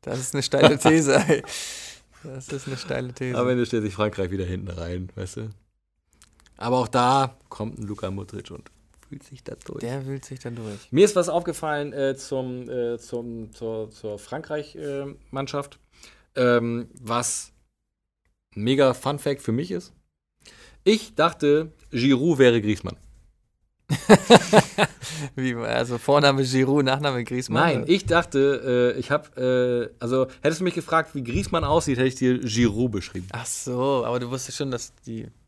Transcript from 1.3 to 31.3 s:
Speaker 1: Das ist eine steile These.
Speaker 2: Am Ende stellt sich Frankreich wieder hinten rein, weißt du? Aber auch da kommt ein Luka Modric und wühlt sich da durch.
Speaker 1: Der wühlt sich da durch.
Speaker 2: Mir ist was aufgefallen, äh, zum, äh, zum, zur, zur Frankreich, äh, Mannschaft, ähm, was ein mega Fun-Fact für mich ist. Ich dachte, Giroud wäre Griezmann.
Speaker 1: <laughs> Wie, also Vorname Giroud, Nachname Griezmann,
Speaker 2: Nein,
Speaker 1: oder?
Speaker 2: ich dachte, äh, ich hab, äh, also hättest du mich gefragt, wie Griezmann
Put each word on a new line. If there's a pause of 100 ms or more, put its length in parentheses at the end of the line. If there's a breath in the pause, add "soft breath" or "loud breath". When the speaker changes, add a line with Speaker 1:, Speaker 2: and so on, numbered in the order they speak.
Speaker 1:
Das
ist
eine
steile
These.
Speaker 2:
Am
Ende
stellt
sich
Frankreich
wieder
hinten
rein,
weißt
du? (1040)
Aber
auch
da (120)
kommt
ein
Luka
Modric
und (380)
wühlt
sich
da (100)
durch.
Speaker 1:
Der
wühlt
sich
da
durch.
Speaker 2:
Mir
ist
was
aufgefallen,
äh,
zum,
äh,
zum,
zur,
zur
Frankreich,
äh, (240)
Mannschaft, (560 soft breath)
ähm, (120)
was (1040)
ein
mega
Fun-Fact
für
mich
ist. (920 loud breath)
Ich
dachte, (180)
Giroud
wäre
Griezmann. (920)
Speaker 1:
<laughs>
Wie,
also
Vorname
Giroud,
Nachname
Griezmann,
Speaker 2:
Nein,
Speaker 1:
oder?
Speaker 2:
ich
dachte,
äh,
ich
hab,
äh, (100)
also (160 loud breath)
hättest
du
mich
gefragt,
wie
Griezmann